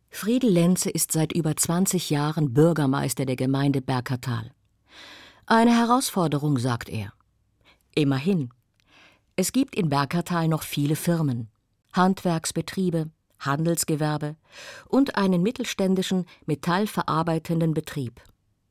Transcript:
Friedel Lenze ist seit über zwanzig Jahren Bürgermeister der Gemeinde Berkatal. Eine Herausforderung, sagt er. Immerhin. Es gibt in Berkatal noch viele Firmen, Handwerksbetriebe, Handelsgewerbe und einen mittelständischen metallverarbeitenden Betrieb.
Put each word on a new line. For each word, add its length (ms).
Friedel 400
Lenze 400
ist 220
seit 200
über 240
zwanzig 540
Jahren 420
Bürgermeister 720
der 100
Gemeinde 440
Berkatal. 720
Eine 300
Herausforderung, 840
sagt 300
er. 240
Immerhin. 560
Es 160
gibt 220
in 140
Berkatal 580
noch 160
viele 340
Firmen, 520
Handwerksbetriebe, 1160
Handelsgewerbe 960
und 280
einen 260
mittelständischen 840
metallverarbeitenden 1300
Betrieb. 480